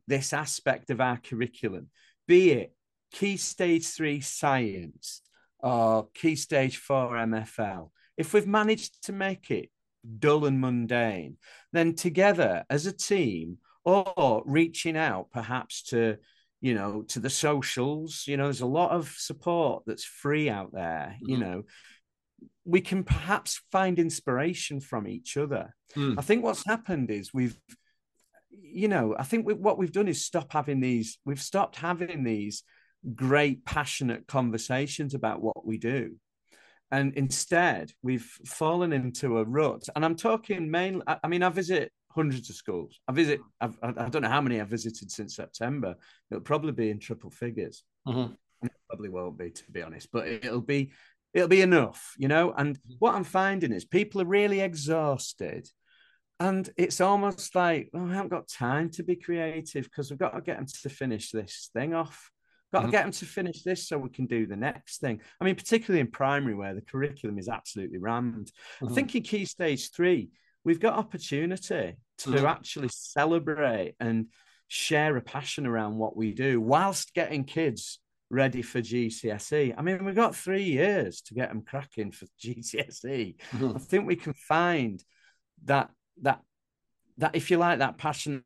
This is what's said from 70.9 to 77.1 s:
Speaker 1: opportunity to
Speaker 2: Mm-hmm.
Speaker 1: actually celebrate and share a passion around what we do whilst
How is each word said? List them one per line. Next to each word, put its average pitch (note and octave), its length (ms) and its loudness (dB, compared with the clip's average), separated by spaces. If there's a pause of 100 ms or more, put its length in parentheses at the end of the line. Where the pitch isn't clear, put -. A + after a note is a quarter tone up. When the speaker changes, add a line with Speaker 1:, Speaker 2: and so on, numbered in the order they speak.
Speaker 1:
opportunity E3 1000 -4 (220)
to - 120 -8
Speaker 2:
Mm-hmm. C3+ 160 4
Speaker 1:
actually D3 440 -2
celebrate D3 1120 0
and A2+ 260 0 (400)
share D3+ 480 0
a A#2+ 60 0
passion C#3 440 -8
around A2 320 0
what A2 200 -2
we G#2+ 160 -2
do B2+ 260 2
whilst D#3 540 2